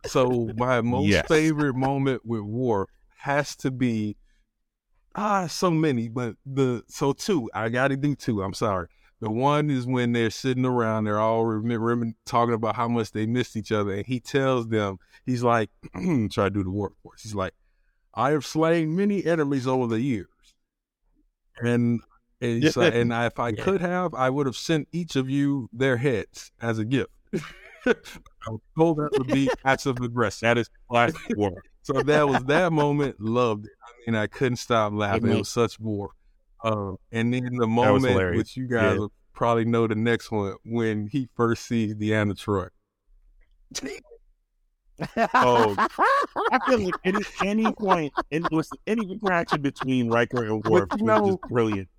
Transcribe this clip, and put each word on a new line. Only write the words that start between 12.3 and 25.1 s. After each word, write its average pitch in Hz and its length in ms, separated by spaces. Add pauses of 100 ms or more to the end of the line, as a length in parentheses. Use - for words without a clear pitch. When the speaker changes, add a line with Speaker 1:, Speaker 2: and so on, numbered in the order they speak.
Speaker 1:
about 110 220
how 120 120
much 117 240
they 107 140
missed 123 300
each 107 160
other, 104 220
and 101 120
he 123 140
tells 131 480
them, 104 300 (280)
he's 123 160
like, 117 280 (120)
<clears throat> - 120 (360)
try - 140
to 95 60
do 101 140
the 92 60
Worf 98 220 (100)
voice. - 200
He's 107 120
like, 95 200 (600)
"I 123 160
have 151 160
slain 160 500
many 202 280
enemies 143 420
over 131 220
the 113 120
years. 120 260 (1400)
And, 120 380 (400)
and 120 220
he's 151 140
like, 135 180
Speaker 2:
<laughs> - 0
Speaker 1:
and 120 180
I, 117 140
if 113 120
I 120 140
Speaker 3:
Yeah. - 120
Speaker 1:
could 185 180
have, 180 320
I 131 160
would 139 160
have 120 100
sent 156 360
each 170 240